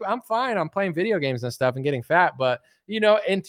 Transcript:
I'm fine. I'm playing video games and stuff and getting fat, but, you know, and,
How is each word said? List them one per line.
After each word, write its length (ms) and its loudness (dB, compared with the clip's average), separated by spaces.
I'm 160 -4
fine. 360 -2
I'm 120 -2
playing 240 -2
video 240 0
games 260 -2
and 80 -6
stuff 240 0
and 80 -6
getting 180 -2
fat, 360 2
but, 240 0
you 140 -6
know, 280 6
and, 200 0